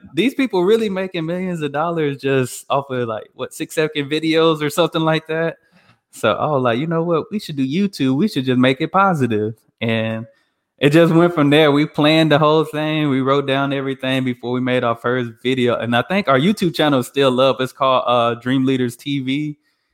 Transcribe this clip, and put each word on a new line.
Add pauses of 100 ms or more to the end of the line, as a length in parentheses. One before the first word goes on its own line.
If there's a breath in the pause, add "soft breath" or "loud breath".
(160)
"These
people
really
making
millions
of
dollars
just
off
of,
like,
what,
six-second
videos
or
something
like
that?" (540 soft breath)
So
I
was
like,
"You
know
what?
We
should
do
YouTube.
We
should
just
make
it
positive." (260)
And (520)
it
just
went
from
there.
We
planned
the
whole
thing.
We
wrote
down
everything
before
we
made
our
first (120)
video.
And
I
think
our
YouTube
channel
is
still
up.
It's
called,
uh,
Dream
Leaders
T
V. (360)